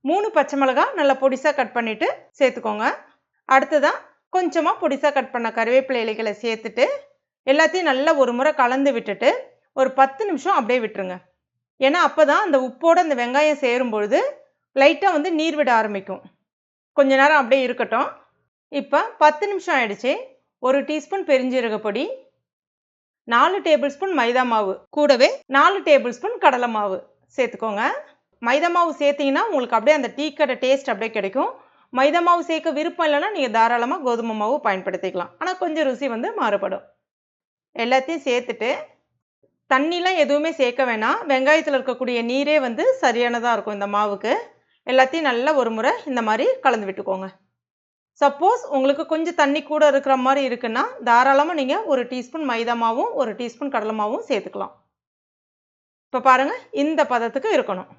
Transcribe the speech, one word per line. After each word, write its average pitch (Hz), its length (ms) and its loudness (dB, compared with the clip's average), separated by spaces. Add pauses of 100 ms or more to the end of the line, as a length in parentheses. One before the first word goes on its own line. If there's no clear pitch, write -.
மூணு 415 280 0
பச்சை 285 240 0
மிளகா 269 240 2 (140)
நல்லா 277 240 4
பொடிசா 269 380 0
கட் - 160 -4
பண்ணிட்டு 233 320 -2 (320)
சேர்த்துக்கோங்க. 233 440 -2 (680)
அடுத்ததா 285 380 2 (440)
கொஞ்சமா 339 360 0 (100)
பொடிசா 285 340 0
கட் 254 180 -4
பண்ண 233 220 -4
கருவேப்பிலை 247 480 2
இலைகளை 220 300 -4 (100)
சேர்த்துட்டு 226 420 -2 (600)
எல்லாத்தையும் 311 440 2
நல்லா 277 220 2 (120)
ஒரு 240 140 -2
முறை 302 220 2
கலந்து 269 380 2
விட்டுட்டு 226 320 0 (500)
ஒரு 262 100 2 (120)
பத்து 269 180 0 (100)
நிமிஷம் 359 300 0
அப்படியே 240 240 0
விட்டுருங்க. 185 320 -8 (680)
ஏன்னா 302 220 2
அப்பதான் 311 380 4
அந்த 302 200 2
உப்போட 330 380 2
அந்த 302 160 0
வெங்காயம் 285 420 2
சேரும் 247 320 0
பொழுது 208 240 0 (640)
லைட்டா 320 320 4
வந்து 311 240 -2
நீர் 311 220 -2
விட 285 180 0
ஆரம்பிக்கும். 202 420 -4 (760)
கொஞ்ச 277 120 4 (120)
நேரம் 294 180 6
அப்படியே 262 280 2
இருக்கட்டும். 240 420 -2 (680)
இப்ப 277 220 0 (220)
பத்து 302 280 4
நிமிஷம் 359 260 -4
ஆயிடுச்சு. 233 340 -2 (560)
ஒரு 269 120 2 (100)
டீஸ்பூன் 311 400 -6
பெருஞ்சீரக 254 560 0
பொடி, 214 180 -2 (1300)
நாலு 311 240 4 (100)
டேபிள் 285 280 2
ஸ்பூன் 381 240 -4
மைதா 240 320 2
மாவு, 208 240 0 (220)
கூடவே 285 320 4 (280)
நாலு 359 300 4
டேபிள் 247 320 4
ஸ்பூன் 453 260 -6
கடலை 247 320 4
மாவு 202 220 -4 (380)
சேர்த்துக்கோங்க. 226 500 -4 (600)
மைதா 302 280 2
மாவு 339 240 2
சேர்த்தீங்கன்னா 285 480 0
உங்களுக்கு 247 300 -2
அப்படியே 285 200 4
அந்த 240 200 -6
டீ 302 80 -4 (120)
கடை 269 180 0 (100)
டேஸ்ட் 269 260 0
அப்படியே 220 240 -6
கிடைக்கும். 254 340 -2 (480)
மைதா 302 300 2
மாவு 349 220 0
சேர்க்க 320 280 -2
விருப்பம் 320 300 -2
இல்லைன்னா 302 280 0
நீங்க 262 220 -2
தாராளமா 240 480 0
கோதுமை 233 360 -4
மாவு 262 260 -2
பயன்படுத்திக்கலாம். 185 720 -6
ஆனா 359 120 -4 (120)
கொஞ்சம் 311 260 -2
ருசி 254 240 -6
வந்து 277 160 -6 (120)
மாறுபடும். 196 440 -4 (1000)
எல்லாத்தையும் 262 440 -2
சேர்த்துட்டு 240 420 -4 (1000)
தண்ணிலாம் 349 480 0
எதுவுமே 294 360 2
சேர்க்க 254 300 0
வேணாம். 233 320 -2 (100)
வெங்காயத்துல 277 480 2
இருக்கக்கூடிய 247 420 -4 (100)
நீரே 277 340 0
வந்து 240 200 -4 (180)
சரியானதா 240 520 0
இருக்கும் 208 240 -4
இந்த 202 160 -4
மாவுக்கு. 208 380 -2 (600)
எல்லாத்தையும் 262 360 2
நல்லா 254 320 0
ஒரு 233 160 0
முறை 226 160 0 (180)
இந்த 247 180 -2
மாதிரி 220 180 0 (180)
கலந்து 226 240 0
விட்டுக்கோங்க. 190 400 -6 (920)
சப்போஸ் 302 420 2 (120)
உங்களுக்கு 277 360 0
கொஞ்சம் 330 300 -2
தண்ணி 285 280 2
கூட 302 220 2
இருக்கிற 269 240 2 (100)
மாதிரி 277 240 2
இருக்குன்னா 233 340 -4 (260)
தாராளமா 269 500 4
நீங்க 269 160 -2 (160)
ஒரு 262 100 2 (100)
டீஸ்பூன் 254 380 -8
மைதா 233 320 -2
மாவும் 247 400 0
ஒரு 220 180 -2
டீஸ்பூன் 240 360 -8
கடலை 214 240 -4
மாவும் 240 300 -4
சேர்த்துக்கலாம். - 440 -6 (1300)
இப்ப 254 220 -6
பாருங்க, 269 260 4 (280)
இந்த 302 200 0 (100)
பதத்துக்கு 240 440 -2
இருக்கணும். 185 400 -4